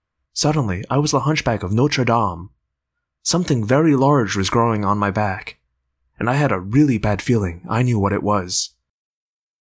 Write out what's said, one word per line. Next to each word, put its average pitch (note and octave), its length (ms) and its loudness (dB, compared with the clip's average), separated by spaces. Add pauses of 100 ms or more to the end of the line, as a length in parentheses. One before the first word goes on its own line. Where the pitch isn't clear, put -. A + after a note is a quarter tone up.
(320)
Suddenly, B2 560 -2
I B2+ 80 -2
was D3 140 0
the C#3 100 0
hunchback B2+ 420 -2
of F2+ 100 -4
Notre B2+ 320 0
Dame. G2+ 440 0 (760)
Something D#3 420 0
very C#3+ 300 4
large C3 400 2
was G2 160 -2
growing A#2 340 0
on G2+ 140 0
my G2+ 120 0
back, G2 500 -6 (580)
and A#2 120 -2
I B2+ 40 0
had C#3+ 160 2
a G2 80 0
really A#2+ 400 2
bad G#2 220 -2
feeling G2 480 -2
I A2+ 140 0
knew A#2+ 160 2
what G2 160 2
it - 80 -2
was. F#2 480 -2 (920)